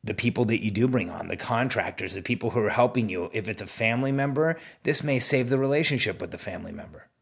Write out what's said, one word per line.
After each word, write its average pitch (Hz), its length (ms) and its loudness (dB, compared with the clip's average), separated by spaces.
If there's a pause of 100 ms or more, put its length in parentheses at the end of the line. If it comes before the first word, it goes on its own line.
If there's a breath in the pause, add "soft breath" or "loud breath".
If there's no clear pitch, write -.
the 104 100 -4
people 117 320 2
that 110 180 2
you 110 80 0
do 107 160 2
bring 110 220 0
on, 85 180 -10
the 90 100 -4
contractors, 113 760 -2
the 98 60 -6
people 113 300 0
who 117 100 2
are 104 80 4
helping 117 400 4
you. 90 240 -4
If 98 140 -4
it's 104 140 -6
a 98 60 -8
family 120 440 0
member, 143 460 0 (260 loud breath)
this 147 200 0
may 139 160 2
save 127 300 2
the 135 80 4
relationship 139 640 2
with - 120 -8
the 85 60 -10
family 87 340 -10
member. - 380 -14 (120)